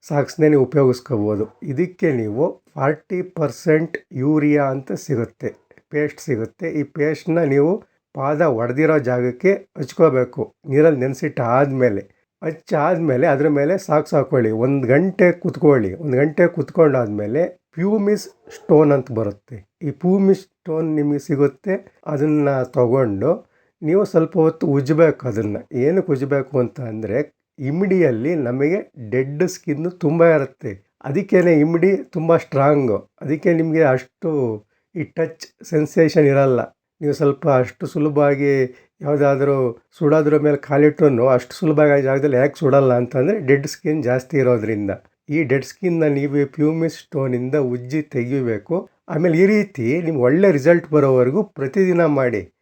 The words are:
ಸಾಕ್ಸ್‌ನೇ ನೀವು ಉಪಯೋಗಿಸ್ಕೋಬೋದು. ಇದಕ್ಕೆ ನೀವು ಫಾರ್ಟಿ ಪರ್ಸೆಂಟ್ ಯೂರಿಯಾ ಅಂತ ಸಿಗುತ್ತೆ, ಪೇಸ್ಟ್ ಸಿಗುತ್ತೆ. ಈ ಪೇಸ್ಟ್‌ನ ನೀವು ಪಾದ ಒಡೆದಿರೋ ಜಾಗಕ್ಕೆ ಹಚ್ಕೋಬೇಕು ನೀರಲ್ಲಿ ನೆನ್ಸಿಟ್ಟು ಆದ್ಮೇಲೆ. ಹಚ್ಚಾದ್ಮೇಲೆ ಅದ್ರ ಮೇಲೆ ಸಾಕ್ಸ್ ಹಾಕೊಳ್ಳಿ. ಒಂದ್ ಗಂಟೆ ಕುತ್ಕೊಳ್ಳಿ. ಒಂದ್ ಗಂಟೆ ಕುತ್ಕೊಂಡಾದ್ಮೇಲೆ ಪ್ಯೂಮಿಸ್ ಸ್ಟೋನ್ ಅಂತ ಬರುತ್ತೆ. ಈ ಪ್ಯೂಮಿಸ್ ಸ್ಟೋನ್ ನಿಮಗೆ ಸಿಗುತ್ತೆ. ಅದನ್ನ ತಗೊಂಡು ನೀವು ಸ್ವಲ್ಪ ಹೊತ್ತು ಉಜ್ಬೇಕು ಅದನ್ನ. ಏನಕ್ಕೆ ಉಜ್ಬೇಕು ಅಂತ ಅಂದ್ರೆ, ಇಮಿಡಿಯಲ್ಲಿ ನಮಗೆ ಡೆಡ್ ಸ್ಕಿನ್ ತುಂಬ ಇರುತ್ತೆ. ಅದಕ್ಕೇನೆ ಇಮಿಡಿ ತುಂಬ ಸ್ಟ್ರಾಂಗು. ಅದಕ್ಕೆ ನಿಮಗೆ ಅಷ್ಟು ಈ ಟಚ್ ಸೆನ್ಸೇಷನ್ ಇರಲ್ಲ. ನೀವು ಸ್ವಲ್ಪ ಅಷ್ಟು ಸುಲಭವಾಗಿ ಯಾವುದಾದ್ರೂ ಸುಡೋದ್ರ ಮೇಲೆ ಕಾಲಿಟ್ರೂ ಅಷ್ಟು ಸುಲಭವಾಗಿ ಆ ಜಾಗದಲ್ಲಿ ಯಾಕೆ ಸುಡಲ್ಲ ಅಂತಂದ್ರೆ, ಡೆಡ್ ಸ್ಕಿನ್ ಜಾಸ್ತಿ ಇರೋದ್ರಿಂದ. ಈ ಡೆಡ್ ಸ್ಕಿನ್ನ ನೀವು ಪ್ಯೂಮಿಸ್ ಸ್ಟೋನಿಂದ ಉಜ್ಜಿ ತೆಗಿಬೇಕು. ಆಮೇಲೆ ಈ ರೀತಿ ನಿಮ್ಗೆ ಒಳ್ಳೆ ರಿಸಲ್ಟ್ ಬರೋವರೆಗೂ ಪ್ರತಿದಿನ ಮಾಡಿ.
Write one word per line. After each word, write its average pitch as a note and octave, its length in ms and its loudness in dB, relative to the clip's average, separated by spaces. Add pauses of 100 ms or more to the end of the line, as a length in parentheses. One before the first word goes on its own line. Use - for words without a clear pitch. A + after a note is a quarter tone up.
ಸಾಕ್ಸ್‌ನೇ D3+ 400 0
ನೀವು C#3+ 140 4
ಉಪಯೋಗಿಸ್ಕೋಬೋದು. B2 840 0 (140)
ಇದಕ್ಕೆ E3 500 -4
ನೀವು A#2 500 -4 (120)
ಫಾರ್ಟಿ D3+ 480 -4
ಪರ್ಸೆಂಟ್ D#3+ 760 -4 (140)
ಯೂರಿಯಾ D3 520 0
ಅಂತ C3+ 280 -6
ಸಿಗುತ್ತೆ, A#2 600 -6 (360)
ಪೇಸ್ಟ್ D3 300 -6
ಸಿಗುತ್ತೆ. B2+ 500 -6
ಈ D3+ 120 -4
ಪೇಸ್ಟ್‌ನ D#3 560 -4
ನೀವು D#3 460 0 (300)
ಪಾದ C#3+ 260 -4
ಒಡೆದಿರೋ C#3+ 580 0
ಜಾಗಕ್ಕೆ B2 680 -2 (100)
ಹಚ್ಕೋಬೇಕು C3 760 -2 (140)
ನೀರಲ್ಲಿ D3 320 4
ನೆನ್ಸಿಟ್ಟು C#3 420 -4
ಆದ್ಮೇಲೆ. B2+ 880 -2 (140)
ಹಚ್ಚಾದ್ಮೇಲೆ D#3+ 800 0
ಅದ್ರ D3 220 2
ಮೇಲೆ D3 300 0
ಸಾಕ್ಸ್ D3+ 360 -2
ಹಾಕೊಳ್ಳಿ. B2+ 360 0
ಒಂದ್ B2+ 360 -2
ಗಂಟೆ F3 460 2
ಕುತ್ಕೊಳ್ಳಿ. C3 640 0
ಒಂದ್ B2+ 220 -4
ಗಂಟೆ D3+ 300 2
ಕುತ್ಕೊಂಡಾದ್ಮೇಲೆ C3+ 1040 0
ಪ್ಯೂಮಿಸ್ G3+ 760 -4 (300)
ಸ್ಟೋನ್ D3+ 380 4
ಅಂತ C3 200 -2
ಬರುತ್ತೆ. G#2+ 560 -8 (140)
ಈ D3 80 -6
ಪ್ಯೂಮಿಸ್ F#3+ 500 0
ಸ್ಟೋನ್ D#3+ 560 -6
ನಿಮಗೆ D3 220 -2
ಸಿಗುತ್ತೆ. D3 880 -4
ಅದನ್ನ D3 560 0
ತಗೊಂಡು A#2+ 880 0 (340)
ನೀವು F3+ 220 0
ಸ್ವಲ್ಪ D#3+ 340 0
ಹೊತ್ತು D#3+ 280 0
ಉಜ್ಬೇಕು C#3+ 600 0
ಅದನ್ನ. G#2 280 -4 (160)
ಏನಕ್ಕೆ D3+ 400 0
ಉಜ್ಬೇಕು C3+ 460 -4
ಅಂತ A#2+ 220 -4
ಅಂದ್ರೆ, A2 640 -6 (140)
ಇಮಿಡಿಯಲ್ಲಿ D#3 760 0
ನಮಗೆ C#3+ 580 -2 (180)
ಡೆಡ್ C#3+ 380 -2
ಸ್ಕಿನ್ D#3+ 440 -8
ತುಂಬ E3 340 2
ಇರುತ್ತೆ. C3+ 800 -2
ಅದಕ್ಕೇನೆ F3 480 2
ಇಮಿಡಿ E3 440 2
ತುಂಬ E3 400 -2
ಸ್ಟ್ರಾಂಗು. C#3 720 0 (120)
ಅದಕ್ಕೆ D#3 320 -2
ನಿಮಗೆ D#3+ 300 0
ಅಷ್ಟು C3 840 -2 (300)
ಈ E3 80 -6
ಟಚ್ - 600 -8
ಸೆನ್ಸೇಷನ್ D#3 600 2
ಇರಲ್ಲ. C3+ 360 4 (400)
ನೀವು D3 120 -2
ಸ್ವಲ್ಪ C#3+ 360 -2
ಅಷ್ಟು B2+ 380 0
ಸುಲಭವಾಗಿ C#3+ 880 0 (260)
ಯಾವುದಾದ್ರೂ C#3 840 0 (160)
ಸುಡೋದ್ರ D3+ 400 2
ಮೇಲೆ D3 180 2
ಕಾಲಿಟ್ರೂ C#3+ 720 2
ಅಷ್ಟು B2+ 280 0
ಸುಲಭವಾಗಿ D3+ 380 2
ಆ C#3+ 40 4
ಜಾಗದಲ್ಲಿ C3+ 400 0
ಯಾಕೆ C#3 220 0
ಸುಡಲ್ಲ C3+ 360 4
ಅಂತಂದ್ರೆ, C3 440 0
ಡೆಡ್ C#3+ 280 0
ಸ್ಕಿನ್ D#3 360 -6
ಜಾಸ್ತಿ B2+ 340 -4
ಇರೋದ್ರಿಂದ. A2 540 0 (380)
ಈ D3+ 140 -2
ಡೆಡ್ C3+ 220 -2
ಸ್ಕಿನ್ನ E3+ 400 -4
ನೀವು C#3+ 480 -2
ಪ್ಯೂಮಿಸ್ D#3+ 420 -2
ಸ್ಟೋನಿಂದ C3 600 -6
ಉಜ್ಜಿ B2+ 480 -4
ತೆಗಿಬೇಕು. B2+ 880 -6 (180)
ಆಮೇಲೆ D#3+ 300 0
ಈ F#3+ 80 6
ರೀತಿ F3+ 560 0
ನಿಮ್ಗೆ D#3 200 -2
ಒಳ್ಳೆ E3+ 280 4
ರಿಸಲ್ಟ್ D#3+ 400 2
ಬರೋವರೆಗೂ C#3 520 2
ಪ್ರತಿದಿನ E3+ 600 0
ಮಾಡಿ. B2+ 580 0